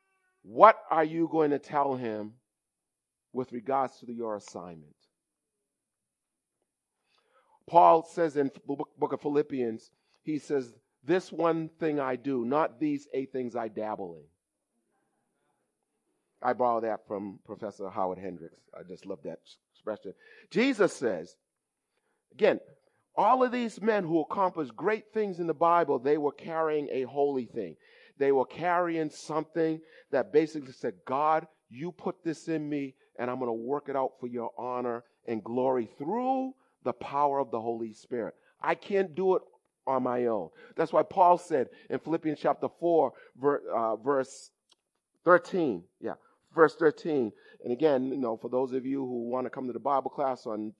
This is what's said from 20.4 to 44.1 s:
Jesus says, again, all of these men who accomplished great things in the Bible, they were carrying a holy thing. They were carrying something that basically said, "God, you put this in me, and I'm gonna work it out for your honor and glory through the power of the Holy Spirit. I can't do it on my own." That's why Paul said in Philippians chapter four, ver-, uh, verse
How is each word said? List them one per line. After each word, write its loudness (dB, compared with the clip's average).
Jesus 2
says, -4
again, 2
all 4
of 2
these -4
men 2
who 2
accomplished -2
great -2
things -2
in -2
the -2
Bible, 4
they 2
were 0
carrying -2
a -2
holy 0
thing. -10
They 2
were 4
carrying -2
something -4
that -2
basically 0
said, -6
"God, 0
you -10
put -10
this -6
in -4
me, -6
and -4
I'm -6
gonna -2
work -6
it -4
out -2
for -10
your -8
honor -6
and -4
glory 0
through -2
the -2
power 0
of -2
the -4
Holy -6
Spirit. -8
I 0
can't -2
do 4
it 0
on 0
my 0
own." -2
That's -2
why 4
Paul 6
said -2
in -4
Philippians -4
chapter 0
four, 2
ver-, 0
uh, 0
verse -2